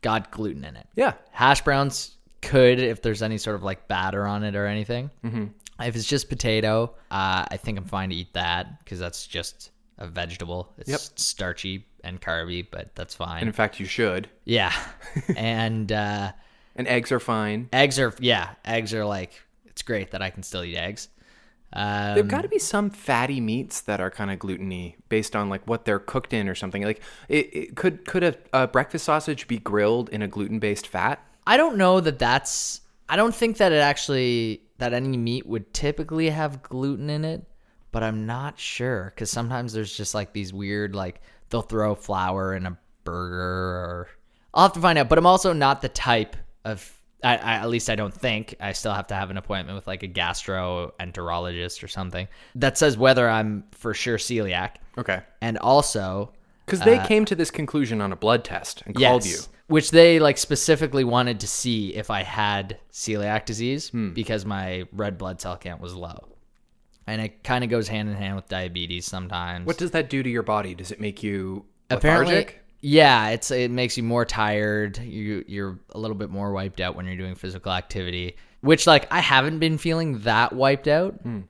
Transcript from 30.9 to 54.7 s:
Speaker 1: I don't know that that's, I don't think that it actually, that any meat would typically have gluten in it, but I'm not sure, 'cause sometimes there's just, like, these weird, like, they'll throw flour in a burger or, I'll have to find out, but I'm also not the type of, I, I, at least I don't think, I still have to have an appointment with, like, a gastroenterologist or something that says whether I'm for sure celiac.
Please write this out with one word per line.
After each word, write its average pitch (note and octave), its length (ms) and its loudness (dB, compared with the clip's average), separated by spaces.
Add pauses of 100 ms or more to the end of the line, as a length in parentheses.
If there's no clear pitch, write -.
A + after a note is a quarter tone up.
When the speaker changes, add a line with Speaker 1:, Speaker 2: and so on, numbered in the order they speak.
Speaker 1:
I A3+ 120 6
don't D4 200 4
know F#3 220 6
that D#3 180 0
that's, - 640 0 (260)
I D3 80 0
don't A3+ 200 4
think A3+ 220 0
that F#3+ 140 6
it D#3 100 6
actually, B2 800 2 (180)
that A#2+ 140 -2
any C3 240 -2
meat A#2+ 280 -2
would G#2 280 -6
typically D#3 560 -2
have D3+ 340 -4
gluten C#3 460 -4
in D3+ 160 -4
it, D#3+ 180 -6 (480)
but A2+ 120 -2
I'm A2 220 -2
not B2+ 340 -8
sure, A#2 560 -6
'cause G#2 160 -6
sometimes A#2 420 -4
there's A2 220 -6
just, - 200 -6
like, G#2 180 -6
these G2 200 -6
weird, G2+ 420 -4
like, F#2 260 -8 (280)
they'll A#2 120 -2
throw G#2+ 340 0
flour F#2+ 600 -2
in F#2 100 -6
a F2+ 120 -8 (260)
burger F2 320 -6
or, F2+ 720 -4 (460)
I'll E3+ 80 8
have F#3+ 100 8
to E3+ 60 -6
find E3 180 4
out, C3 120 4
but D#3 100 8
I'm E3 80 6
also F#3 260 6
not C#3+ 300 2
the C3+ 60 -2
type A#2 460 0 (300)
of, G#2+ 260 -10 (320)
I, A#2+ 140 4
I, A2+ 180 -2
at A2 140 -2
least A#2+ 200 0
I A2 60 2
don't G#2 180 -4
think, A2 460 -4
I G2 140 -6
still G#2 200 -4
have G2 140 -4
to G#2 80 -6
have F#2+ 160 -4
an G2 60 -6
appointment F#2+ 380 -6
with, F#2+ 120 -12
like, F#2+ 160 -8
a G2 40 -10
gastroenterologist F2 1800 -4
or - 40 -14
something F#2 400 -8 (280)
that B2+ 220 2
says C#3+ 200 4
whether B2+ 320 6
I'm G#2+ 420 0
for - 220 -6
sure A#2 240 -2
celiac. G2 580 -2 (220)